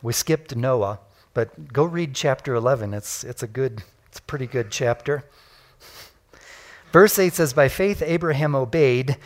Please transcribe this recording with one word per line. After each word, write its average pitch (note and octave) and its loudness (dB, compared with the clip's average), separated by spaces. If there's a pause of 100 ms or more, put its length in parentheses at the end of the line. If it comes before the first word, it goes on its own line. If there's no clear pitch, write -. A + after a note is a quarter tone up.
we A2+ -4
skipped D#3 -2
Noah, A#2 0 (340)
but B2 -4
go C#3 2
read E3+ -4
chapter C3 -2
eleven. A2+ 0
It's, - -10
it's B2 -12
a A#2 -8
good, A2+ -6 (240)
it's - -20
a - -20
pretty C3+ -8
good A#2 -4
chapter. C3+ -2 (1700)
Verse G3+ 8
eight F#3 2
says, D#3 0
"By C#3 4
faith G3 -2
Abraham D#3 0
obeyed C3 2